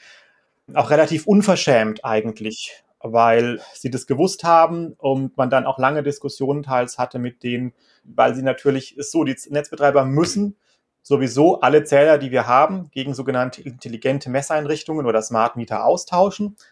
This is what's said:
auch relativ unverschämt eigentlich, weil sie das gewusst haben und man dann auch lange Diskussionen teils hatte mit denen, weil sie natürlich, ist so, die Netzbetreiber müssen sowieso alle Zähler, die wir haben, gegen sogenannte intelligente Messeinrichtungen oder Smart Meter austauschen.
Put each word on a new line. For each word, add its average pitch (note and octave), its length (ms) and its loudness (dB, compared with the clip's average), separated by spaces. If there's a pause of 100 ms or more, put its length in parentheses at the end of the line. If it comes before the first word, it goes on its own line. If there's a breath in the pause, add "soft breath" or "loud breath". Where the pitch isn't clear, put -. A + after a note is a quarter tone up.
(760 soft breath)
auch C3 160 2
relativ D3+ 340 2
unverschämt D3 800 2
eigentlich, A2 760 -6 (160)
weil A#2 600 2 (140 loud breath)
sie - 160 -10
das A#2 160 -8
gewusst D#3 380 -2
haben E3 560 2
und C3+ 360 -4
man B2+ 140 0
dann C3 160 0
auch C3+ 140 -4
lange C#3+ 240 0
Diskussionen C#3+ 580 -6
teils C3 380 -4
hatte B2+ 180 -6
mit A#2+ 240 -10
denen, B2 320 -6 (300)
weil A#2+ 320 0
sie C3 80 -8
natürlich, C3 560 -4
ist C#3 120 -10
so, E3 120 0
die C3+ 120 -4 (140)
Netzbetreiber C#3+ 560 0
müssen E3+ 520 -2 (460)
sowieso C3+ 560 2
alle D3 240 4
Zähler, D3 340 4
die C#3 140 -8
wir A#2+ 160 0
haben, D#3 440 2
gegen C3+ 220 -8
sogenannte B2+ 480 -4
intelligente B2+ 680 -6
Messeinrichtungen D3+ 720 -4
oder A2 160 2
Smart A2+ 340 -2
Meter A2 300 -6
austauschen. F#3+ 680 0 (160 soft breath)